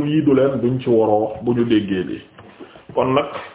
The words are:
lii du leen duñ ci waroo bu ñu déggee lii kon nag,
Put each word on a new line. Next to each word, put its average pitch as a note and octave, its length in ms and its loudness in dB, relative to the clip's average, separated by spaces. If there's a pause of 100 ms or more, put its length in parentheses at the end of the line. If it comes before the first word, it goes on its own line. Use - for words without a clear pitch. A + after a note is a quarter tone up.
lii D3+ 180 0
du C#3 120 4
leen C3 260 2
duñ B2 200 0
ci - 100 -6
waroo A2 420 2 (100)
bu A#2+ 120 0
ñu A#2+ 100 0
déggee G2+ 400 0
lii D2 180 -10 (720)
kon C3 200 0
nag, C#3+ 100 2 (300)